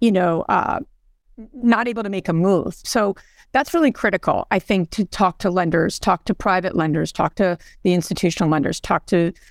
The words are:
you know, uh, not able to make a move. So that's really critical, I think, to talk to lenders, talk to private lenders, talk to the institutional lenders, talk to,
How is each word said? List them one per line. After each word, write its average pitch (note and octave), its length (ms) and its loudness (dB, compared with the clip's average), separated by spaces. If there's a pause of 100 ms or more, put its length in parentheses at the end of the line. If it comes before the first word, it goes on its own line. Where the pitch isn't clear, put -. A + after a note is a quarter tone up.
you A#3 120 4
know, F3+ 360 2
uh, - 320 0 (760)
not A#3 340 2
able A3+ 140 -6
to G#3 60 -6
make G3 200 -4
a F3 40 0
move. E3+ 420 2 (100)
So G#3 300 0 (380)
that's C#4+ 220 0
really D#4+ 180 4
critical, - 580 -2
I F#3+ 80 2
think, F#3 320 0
to G#3 140 -2
talk F3+ 360 0
to G3 100 0
lenders, F3 480 0
talk F#3 280 0
to F#3 80 -2
private F#3 420 -2
lenders, D#3 360 -2
talk - 240 -2
to F3+ 220 0 (240)
the F#3 100 2
institutional F3 560 0
lenders, D3+ 320 -2
talk - 260 -4
to, E3+ 260 0 (180)